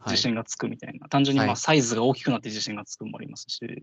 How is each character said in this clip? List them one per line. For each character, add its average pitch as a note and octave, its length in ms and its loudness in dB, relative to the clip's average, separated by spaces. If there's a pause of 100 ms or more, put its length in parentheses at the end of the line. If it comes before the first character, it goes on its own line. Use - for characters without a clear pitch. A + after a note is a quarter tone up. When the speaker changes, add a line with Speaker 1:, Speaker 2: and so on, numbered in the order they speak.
Speaker 1:
自 G#2 100 2
信 A#2 180 2
が A2+ 80 -4
つ - 140 -10
く A#2+ 100 -4
み A2+ 100 -6
た - 120 -14
い - 100 -14
な。 - 80 -16
単 C#3 160 4
純 C#3 120 4
に C3 40 6
ま G#2+ 60 4
あ、 - 40 2
Speaker 2:
は A#2+ 40 0
い。 A#2 40 -2
Speaker 1:
サ - 160 2
イ D3 80 8
ズ A#2 140 0
が A2+ 80 2
大 C3 100 4
き - 80 -4
く C#3 100 2
な A#2+ 80 2
っ - 20 -8
て - 80 -8
自 G#2+ 100 -8
信 G#2+ 160 -6
が G#2 80 -8
つ - 140 -16
く A2+ 80 -10
も A2 120 -8
あ - 40 -12
り C#3+ 60 -12
ま - 100 -14
す - 100 -14
し、 - 180 -8 (180)